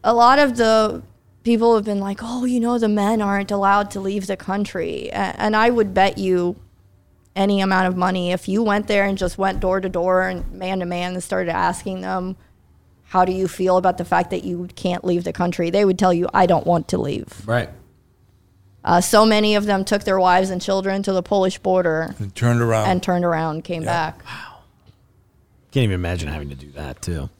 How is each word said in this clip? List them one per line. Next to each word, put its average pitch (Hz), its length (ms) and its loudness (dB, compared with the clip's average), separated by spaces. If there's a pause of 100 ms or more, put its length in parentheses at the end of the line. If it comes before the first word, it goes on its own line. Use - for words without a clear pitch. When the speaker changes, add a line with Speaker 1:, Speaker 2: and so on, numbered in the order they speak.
Speaker 1:
a 226 100 2
lot 240 260 6
of 262 160 4
the 220 460 2 (420)
people 233 320 4
have 208 80 2
been 208 160 -2
like, 196 220 -6
"Oh, 240 240 -6
you 247 160 0
know, 240 160 0
the 226 100 2
men 208 340 2
aren't 202 300 -2
allowed 202 400 2
to 202 80 -8
leave 196 280 -4
the 190 100 -4
country." 196 720 -6
A-, - 40 -10
and 208 400 -2
I 226 160 4
would 214 240 0
bet 190 240 2
you 180 360 0 (800)
any 196 240 2
amount 190 280 2
of 185 100 -2
money, 180 340 0
if 180 160 -4
you 196 140 0
went 208 240 0
there 202 200 2
and 196 120 -2
just 180 220 -4
went 190 200 0
door 190 220 0
to 190 80 -4
door 185 380 0
and 180 260 -6
man 185 260 -6
to 175 60 -4
man 175 300 -6
and 180 80 -8
started 185 280 -4
asking 185 500 -4
them, 185 340 -6 (680)
"How 185 200 2
do 185 60 -2
you 190 160 -2
feel 185 300 0
about 185 200 2
the 175 80 -6
fact 180 240 0
that 185 140 -4
you 180 320 -6
can't 175 280 -4
leave 175 200 0
the 175 100 -6
country?" 175 380 -2
they 202 140 2
would 185 120 2
tell 185 160 4
you, 170 220 0
"I 190 100 6
don't 165 220 2
want 170 220 2
to 185 100 0
leave." - 480 -6
Speaker 2:
Right. 113 220 -2 (1160)
Speaker 1:
Uh, 175 140 4
so 214 260 6
many 214 300 2
of 208 100 0
them 196 200 0
took 196 180 -2
their 190 160 0
wives 185 300 4
and 185 120 -4
children 196 420 -2
to 196 100 -2
the 185 100 0
Polish 190 360 0
border 175 600 0
Speaker 3:
And 98 160 -10
turned 120 260 2
around. 110 280 2
Speaker 1:
and 180 120 0
turned 180 220 0
around, 160 400 -2
came 165 200 -8
Speaker 3:
Yeah. 156 100 -6
Speaker 1:
back. 165 320 -6
Speaker 2:
Wow. - 260 -16 (1200)
Can't 135 120 2
even 98 100 0
imagine 85 340 -4
having 76 200 -8
to 69 60 -14
do 69 160 -20
that, 71 300 -12
too. 80 280 -6 (100)